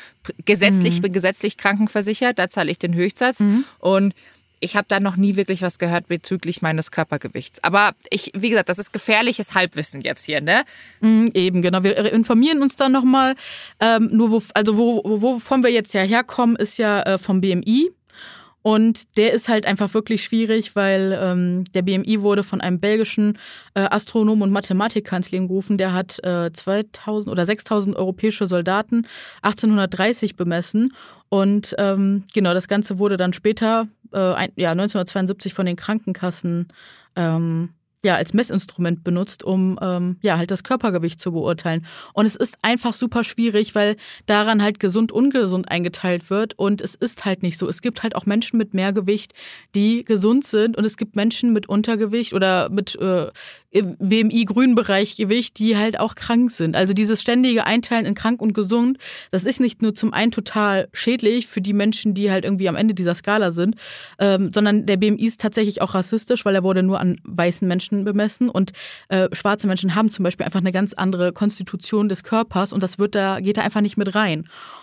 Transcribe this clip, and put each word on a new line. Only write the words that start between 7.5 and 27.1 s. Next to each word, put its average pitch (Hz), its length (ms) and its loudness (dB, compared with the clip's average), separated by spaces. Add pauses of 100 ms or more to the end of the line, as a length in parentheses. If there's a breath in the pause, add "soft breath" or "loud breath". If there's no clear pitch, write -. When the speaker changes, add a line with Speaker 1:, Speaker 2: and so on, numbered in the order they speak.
Speaker 1:
Aber 190 300 2 (140)
ich, - 240 -4
wie 202 160 -2
gesagt, 208 200 2
das 180 100 -2
ist - 140 -8
gefährliches 220 640 0
Halbwissen 170 460 -2
jetzt - 220 -6
hier, 151 160 -4
ne? 175 240 2 (380 loud breath)
Speaker 2:
Mhm, 220 320 4
eben, 185 280 2
genau. 180 220 2
Wir 208 300 2
informieren 254 480 4
uns 277 160 0
dann 269 160 2
nochmal. 262 420 4 (460 loud breath)
Ähm, 226 300 4
nur 220 200 4
wo, 220 100 4 (120)
also 214 240 2
wo, 233 260 2
wo, 208 180 0
wovon 254 420 2
wir 247 80 4
jetzt 220 220 0
ja 196 80 2
herkommen, 233 540 2
ist 220 220 -4
ja, 208 240 0
äh, 190 160 0
vom 190 240 0
B 190 100 2
M 175 140 0
I. 277 260 2 (680 loud breath)
Und 220 560 2
der 220 160 4
ist 240 160 0
halt 220 160 2
einfach 202 280 0
wirklich 220 300 -2
schwierig, 220 540 0
weil, 190 440 2
ähm, 180 520 0
der 185 80 0
B 190 140 0
M 196 100 0
I 214 160 0
wurde 202 240 2
von - 160 -6
einem 180 180 -2
belgischen, 208 580 0 (360 loud breath)
äh, 196 80 0
Astronomen 214 640 2
und 196 80 2
Mathematiker 202 680 -2
ins 180 140 -6
Leben 185 180 -2
gerufen. 196 280 -2
Der 190 140 0
hat, 185 320 -4
äh, 170 300 -2
zweitausend 214 760 -4